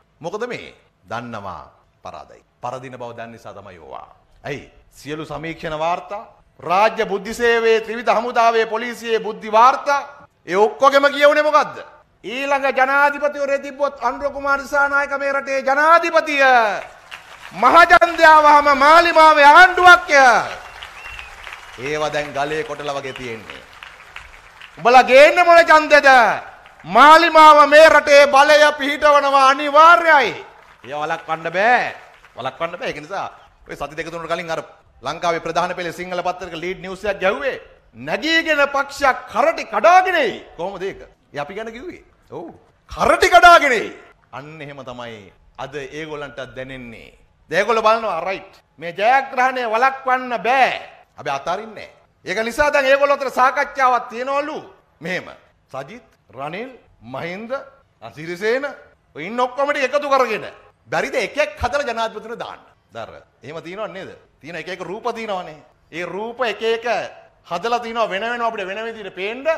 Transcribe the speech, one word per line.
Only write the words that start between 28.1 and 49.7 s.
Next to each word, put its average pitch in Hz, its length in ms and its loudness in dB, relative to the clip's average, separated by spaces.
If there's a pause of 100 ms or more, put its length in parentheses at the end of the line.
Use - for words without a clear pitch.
බලය 285 320 4 (180)
පිහිටවනවා 277 720 2
අනිවාර්යයි. 294 960 4 (380)
ඒවා 147 240 -8
වළක්වන්න 160 440 -8
බෑ. 196 440 0 (380)
වළක්වන්න 165 460 -10
බෑ. 240 100 -8
ඒක 147 120 -10
නිසා 156 260 -10 (360)
ඔය - 120 -16
සති 143 200 -12
දෙක 160 160 -8
තුනකට 165 160 -12
කලින් 170 240 -8
අර 151 120 -8 (380)
ලංකාවේ 165 380 -6
ප්‍රධාන 170 360 -6
පෙළේ 175 180 -10
සිංහල 180 300 -10
පත්තරක 180 300 -8
ලීඩ් 170 280 -12
නිවුස් 185 240 -16
එකක් 196 160 -6
ගැහුවේ. 226 400 -4 (320)
"නැගීගෙන 285 760 -4
පක්ෂයක් 277 500 -2 (140)
කරටි 302 340 -2
කඩාගෙන 359 500 2
එයි." 202 300 -4 (120)
කොහොමද 175 260 -10
ඒක? 190 180 -12 (320)
ඒ 135 60 -12
අපි 147 140 -10
ගැන 220 180 -12
කිව්වේ. 269 320 -18 (280)
ඔව්. 143 180 -16 (420)
කරටි 311 380 0
කඩාගෙන 339 420 6
එයි. 220 200 -4 (400)
අන්න 151 300 -18
එහෙම 143 220 -18
තමයි 117 480 -16 (260)
අද 135 180 -14
ඒගොල්ලන්ට 147 640 -14 (160)
දැනෙන්නේ. 123 540 -18 (400)
දැන් 160 100 -2
ඒගොල්ලෝ 220 240 0
බලනවා, 214 380 0
රයිට්. 185 320 -10 (240)
මේ 165 140 -14
ජයග්‍රහණය 254 720 -2 (100)